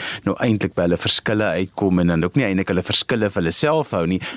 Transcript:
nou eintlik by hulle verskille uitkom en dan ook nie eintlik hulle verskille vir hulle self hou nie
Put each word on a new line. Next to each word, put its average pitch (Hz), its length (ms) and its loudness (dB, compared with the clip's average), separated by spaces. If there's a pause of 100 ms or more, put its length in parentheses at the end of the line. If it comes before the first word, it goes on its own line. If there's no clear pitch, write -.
(240)
nou - 140 0
eintlik 107 380 0
by 92 60 0
hulle 87 160 2
verskille - 460 0
uitkom 92 560 0
en 87 80 4
dan 82 160 2
ook 87 120 0
nie 139 100 2
eintlik 95 220 0
hulle 90 160 0
verskille - 460 0
vir 95 120 -4
hulle 82 100 0
self 151 400 0
hou 87 160 0
nie 90 140 0 (140)